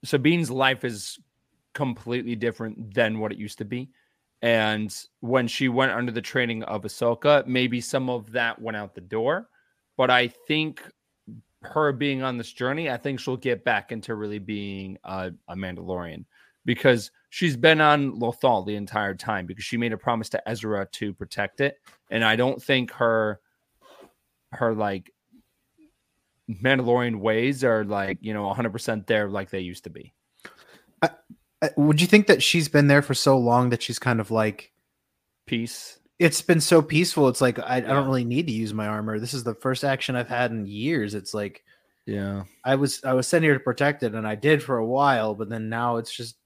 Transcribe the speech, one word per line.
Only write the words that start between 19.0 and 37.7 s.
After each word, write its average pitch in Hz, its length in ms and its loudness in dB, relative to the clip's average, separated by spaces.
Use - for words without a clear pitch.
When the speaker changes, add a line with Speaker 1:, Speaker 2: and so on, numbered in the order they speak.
Speaker 1:
time 92 320 -6
because 95 180 -12
she - 140 -6
made 117 160 -2
a 104 40 -8
promise 113 320 -4
to 107 200 -6
Ezra 107 440 -4
to 101 200 -8
protect - 480 -6
it. 139 160 -2
And 113 160 0
I 110 100 4
don't 123 260 0
think 127 320 0
her, 113 460 2
her, 117 200 0
like, 101 380 -4
Mandalorian 120 680 2
ways 117 440 0
are, 110 220 2
like, 98 360 -4
you 107 120 -6
know, 104 160 -4
a 98 60 -2
hundred 117 160 -2
percent 110 360 -6
there 107 220 2
like 98 220 -6
they 95 100 -6
used 90 240 -12
to - 40 -14
be. 78 240 -20
Speaker 2:
I, - 80 2
I, 156 160 0
would 151 240 4
you 180 60 4
think 208 200 8
that - 160 6
she's 160 240 2
been 143 200 4
there 143 140 8
for 139 120 -4
so 135 240 4
long 120 320 4
that 120 140 0
she's - 160 -6
kind 120 200 0
of 107 120 -4
like 110 400 -2
Speaker 1:
Peace. - 540 -8
Speaker 2:
It's 170 220 4
been 165 200 4
so 165 200 8
peaceful. 156 480 2
It's 120 120 0
like, 123 180 2
I, 127 180 -2